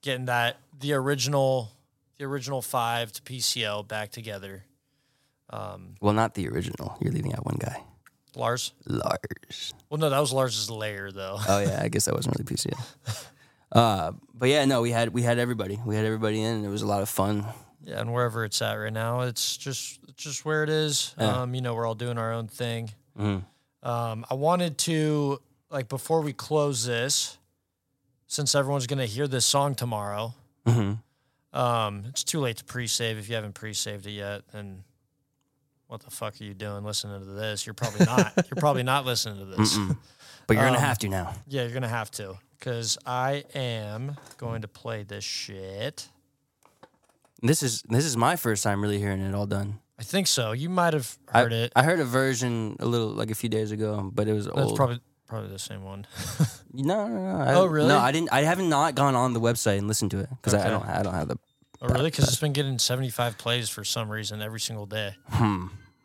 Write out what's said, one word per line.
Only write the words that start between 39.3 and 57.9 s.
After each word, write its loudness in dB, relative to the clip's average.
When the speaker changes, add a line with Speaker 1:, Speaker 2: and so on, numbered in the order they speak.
Speaker 1:
to -12
this. 2
Speaker 2:
Mm-mm. 2
But 8
you're 6
gonna 6
Speaker 1:
Um, 4
Speaker 2:
have 2
to -2
now. -2
Speaker 1:
Yeah, -4
you're -4
gonna -4
have -4
to, -10
'cause -4
I -2
am -6
going -6
to -12
play -8
this -10
shit. -8
Speaker 2:
This 4
is, -2
this 4
is -2
my 4
first 0
time 2
really 2
hearing 0
it -2
all 0
done. -4
Speaker 1:
I -12
think 0
so. 0
You -4
might 4
have -2
Speaker 2:
I, 8
Speaker 1:
heard 2
it. -2
Speaker 2:
I 8
heard 4
a 4
version 0
a 0
little, 2
like, -2
a -2
few -4
days 0
ago, -2
but 2
it 2
was 0
Speaker 1:
That's -2
Speaker 2:
old. 2
Speaker 1:
probably 2
probably -8
the -12
same -10
one. -12
<laughs> -16
Speaker 2:
No, 0
no, -4
no. 2
I, 4
Speaker 1:
Oh, 8
really? 4
Speaker 2:
no, 8